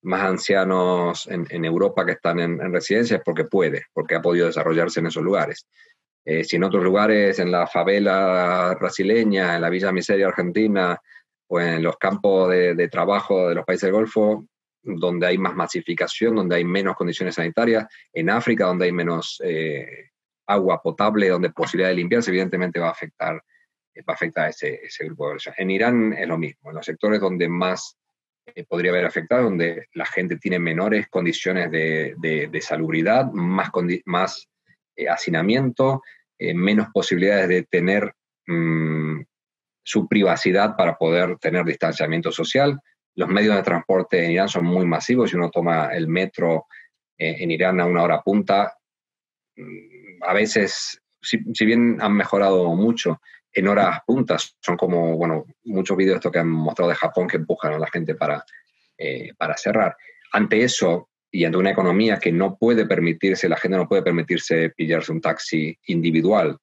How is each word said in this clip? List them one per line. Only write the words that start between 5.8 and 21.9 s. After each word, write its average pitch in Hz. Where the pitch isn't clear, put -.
Eh, 80
si 80
en 87
otros 95
lugares, 101
en 90
la 87
favela 92
brasileña, 95
en 85
la 85
Villa 92
Miseria 98
argentina, 92
o 87
en 85
los 82
campos 95
de, 90
de 85
trabajo 95
de 85
los 87
países 92
del 95
Golfo, 107
donde 87
hay 92
más 90
masificación, 87
donde 90
hay 87
menos 92
condiciones 87
sanitarias, 110
en -
África, 113
donde 92
hay 87
menos, 85
eh, 78
agua 95
potable, 101
donde 90
hay 80
posibilidad 87